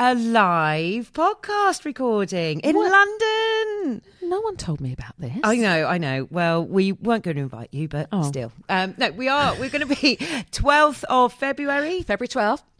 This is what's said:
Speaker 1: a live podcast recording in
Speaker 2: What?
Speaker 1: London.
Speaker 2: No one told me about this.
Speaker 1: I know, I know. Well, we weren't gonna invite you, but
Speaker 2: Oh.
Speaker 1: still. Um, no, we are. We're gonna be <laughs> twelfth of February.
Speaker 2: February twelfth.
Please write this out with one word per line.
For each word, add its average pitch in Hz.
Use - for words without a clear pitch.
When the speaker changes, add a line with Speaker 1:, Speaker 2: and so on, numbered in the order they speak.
Speaker 1:
a 247
live 180
podcast 403
recording 196
in 302
Speaker 2:
What? 403
Speaker 1:
London. 427
Speaker 2:
No 359
one 427
told -
me 127
about -
this. 135
Speaker 1:
I 220
know, 185
I 175
know. 135
Well, 165
we 190
weren't 220
gonna 156
invite 117
you, 151
but 147
Speaker 2:
Oh. 180
Speaker 1:
still. 135
Um, 185
no, 240
we 254
are. 277
We're 254
gonna 294
be 269
<laughs> 233
twelfth 294
of 254
February. 285
Speaker 2:
February 220
twelfth. 233